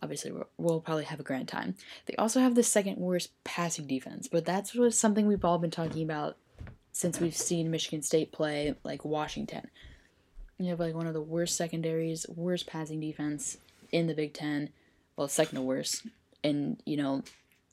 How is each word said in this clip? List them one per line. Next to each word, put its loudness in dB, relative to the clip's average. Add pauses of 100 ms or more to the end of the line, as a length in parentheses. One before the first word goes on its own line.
Obviously, -6
we'll, -8
we'll 2
probably -2
have -8
a -10
grand -4
time. -4 (320)
They -4
also 4
have 6
the 8
second 2
worst 0 (140)
passing -2
defense, -6
but 2
that's -2
what, 6
something 6
we've 4
all 6
been 0
talking -2
about -4 (560)
since 0
we've 2
seen 2
Michigan -2
State 2
play, 0
like, -6
Washington. -4 (880)
You 0
have, -2
like, 0
one -2
of -4
the -2
worst 0
secondaries, 0
worst -2
passing -6
defense -4 (340)
in 4
the 0
Big -2
Ten. -2 (440)
Well, 0
second 2
to -2
worst. -2 (380)
And, 0
you -2
know, 0 (500)